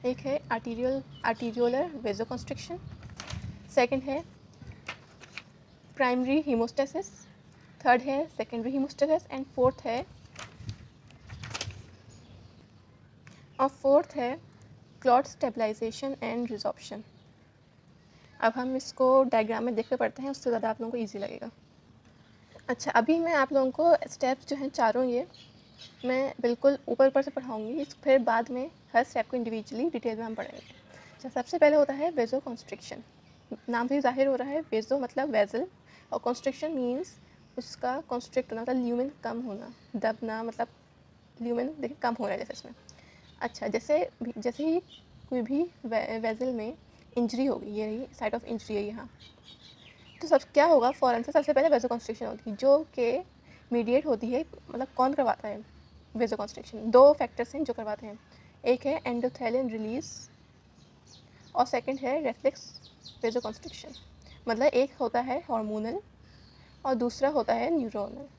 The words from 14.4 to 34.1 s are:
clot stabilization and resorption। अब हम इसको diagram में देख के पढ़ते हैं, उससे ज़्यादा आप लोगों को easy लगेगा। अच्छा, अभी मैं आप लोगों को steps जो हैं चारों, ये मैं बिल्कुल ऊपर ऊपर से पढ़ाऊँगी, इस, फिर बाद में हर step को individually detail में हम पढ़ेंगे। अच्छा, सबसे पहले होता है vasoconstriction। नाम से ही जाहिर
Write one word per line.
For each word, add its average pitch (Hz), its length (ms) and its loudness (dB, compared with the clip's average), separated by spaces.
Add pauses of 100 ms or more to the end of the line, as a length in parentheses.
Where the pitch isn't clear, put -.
clot 262 340 4
stabilization 226 880 -4
and 233 280 -4
resorption। 208 520 -8 (1400)
अब 226 120 4
हम 254 240 -4
इसको 262 480 4
diagram 226 400 0
में 240 100 -2
देख - 140 -2
के 262 80 -2
पढ़ते 247 260 -2
हैं, 277 80 -6
उससे 262 200 -4
ज़्यादा 226 200 0
आप 220 100 -6
लोगों 226 100 -6
को 247 60 -6
easy 214 220 -6
लगेगा। - 320 -10 (1160)
अच्छा, 240 220 -4
अभी 302 280 4
मैं 330 160 2
आप 277 180 4
लोगों 262 180 4
को 320 380 4
steps - 400 -2
जो 285 80 -2
हैं 269 120 -4
चारों, 247 360 2
ये 247 220 -2 (800)
मैं 262 360 0
बिल्कुल 247 380 2 (100)
ऊपर 269 200 6
ऊपर 269 140 4
से 285 80 -4
पढ़ाऊँगी, 247 500 -6
इस, 294 140 -8
फिर 269 240 4
बाद 233 320 2
में 254 200 -6 (220)
हर 240 120 4
step - 260 -4
को 254 60 -4
individually 226 560 -4
detail 226 260 -4
में 233 60 -8
हम 220 100 -8
पढ़ेंगे। - 280 -12 (520)
अच्छा, - 140 -14
सबसे 262 300 -4
पहले 302 180 8
होता 285 160 6
है 302 200 0
vasoconstriction। 240 840 -4 (720)
नाम 240 180 -2
से 262 80 0
ही 285 60 4
जाहिर 269 260 4